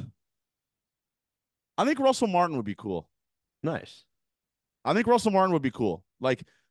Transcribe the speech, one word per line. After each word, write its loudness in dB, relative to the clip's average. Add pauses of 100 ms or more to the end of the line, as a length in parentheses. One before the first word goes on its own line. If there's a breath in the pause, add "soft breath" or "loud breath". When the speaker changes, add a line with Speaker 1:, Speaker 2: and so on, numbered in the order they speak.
(1800)
Speaker 1:
I 0
think 0
Russell 2
Martin 0
would -4
be -6
cool. -8 (560)
Speaker 2:
Nice. -8 (800)
Speaker 1:
I 0
think 2
Russell 2
Martin 4
would 0
be -2
cool. -2 (160)
Like, 0 (300)